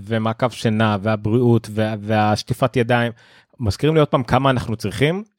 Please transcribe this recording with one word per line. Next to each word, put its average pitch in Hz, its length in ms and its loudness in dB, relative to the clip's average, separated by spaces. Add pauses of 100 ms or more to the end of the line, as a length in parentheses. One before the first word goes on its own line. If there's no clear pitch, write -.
ומעקב 113 460 -2
שינה, 110 520 0
והבריאות, 110 680 2
וה-, 107 300 -2
והשטיפת 107 760 0
ידיים, 120 340 0 (480)
מזכירים 143 360 0
לי 156 40 4
עוד 147 100 4
פעם 139 140 0
כמה 131 260 2
אנחנו 120 260 -2
צריכים 147 480 -2 (160)